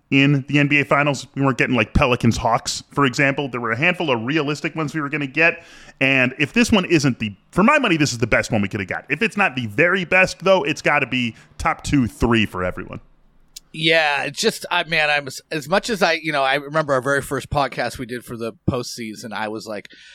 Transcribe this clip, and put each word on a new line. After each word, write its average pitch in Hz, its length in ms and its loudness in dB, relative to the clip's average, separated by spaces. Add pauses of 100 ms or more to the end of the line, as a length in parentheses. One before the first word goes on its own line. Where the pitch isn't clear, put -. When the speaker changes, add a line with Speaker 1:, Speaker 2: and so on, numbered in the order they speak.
(100)
Speaker 1:
in 139 380 4
the 143 100 2
N 143 100 4
B 143 120 2
A 139 40 0
Finals. 143 500 0
We 135 80 -4
weren't 135 160 2
getting, 127 180 2
like, 110 180 0
Pelicans 123 420 2
Hawks, - 540 -2
for 147 160 0
example. 135 420 0
There 123 120 -8
were 113 120 -2
a 113 40 0
handful 170 340 0
of 113 140 0
realistic 151 500 -2
ones 156 200 -6
we 160 60 -4
were 143 80 -4
gonna 147 180 -4
get. 160 360 0 (380)
And 135 380 2
if 147 140 -2
this 233 200 2
one 190 140 4
isn't 147 320 2
the, 107 160 -6 (180)
for 175 100 2
my 285 160 6
money, 220 180 2
this 139 160 0
is 117 60 -8
the 120 80 0
best 113 240 0
one 110 120 2
we 101 60 0
could 104 120 -6
have 95 80 -6
got. 85 200 -8
If 143 140 -2
it's 226 140 -2
not 185 180 0
the 127 120 -4
very 170 380 0
best, 185 360 2
though, 185 240 4
it's - 180 -4
gotta 147 240 2
be 123 300 -2 (220)
top - 260 -2
two, 139 220 2
three 117 400 2
for 90 180 -6
everyone. 90 360 -8 (720)
Speaker 2:
Yeah, 156 520 2
it's 143 160 -8
just, - 280 -2
I, 175 140 0
man, 156 280 0
I'm, 147 180 -2 (240)
as 147 160 -6
much 196 220 0
as 190 120 -2
I, 170 120 4
you 160 180 -4
know, 143 100 0
I 135 140 2
remember 147 360 -2
our 131 80 2
very 135 220 0
first 135 280 -6
podcast 135 480 -2
we 131 80 -10
did 120 180 -10
for 120 120 -12
the 113 180 -8 (140)
postseason, 113 640 -6
I 104 140 -6
was 107 180 -8
like, 107 280 -12 (220)